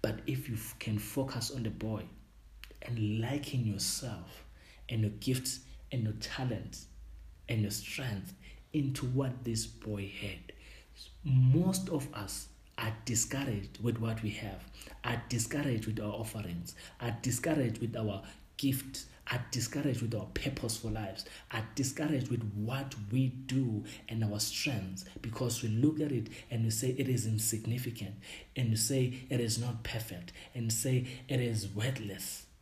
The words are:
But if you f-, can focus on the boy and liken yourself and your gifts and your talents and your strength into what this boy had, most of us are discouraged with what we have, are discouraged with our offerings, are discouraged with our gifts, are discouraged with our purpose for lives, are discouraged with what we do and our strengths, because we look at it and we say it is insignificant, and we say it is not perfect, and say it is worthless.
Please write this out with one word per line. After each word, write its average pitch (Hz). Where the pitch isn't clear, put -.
But 110
if 131
you 113
f-, -
can 107
focus 135
on 123
the 110
boy 110
and 110
liken 127
yourself -
and 110
your 104
gifts -
and 123
your 107
talents -
and 113
your 101
strength 107
into 135
what 127
this 110
boy 101
had, 92
most 143
of 147
us -
are 110
discouraged 113
with 117
what 113
we 107
have, 95
are 120
discouraged 123
with 107
our 104
offerings, 87
are 117
discouraged 131
with 110
our 107
gifts, -
are 127
discouraged 135
with 110
our 107
purpose -
for 110
lives, 107
are 113
discouraged 143
with 113
what 120
we 131
do 127
and 113
our 104
strengths, 95
because 117
we 113
look 147
at 147
it 113
and 113
we 113
say 127
it 127
is 110
insignificant, 110
and 117
we 110
say 127
it 123
is 113
not 120
perfect, 90
and 113
say 123
it 131
is 110
worthless. 104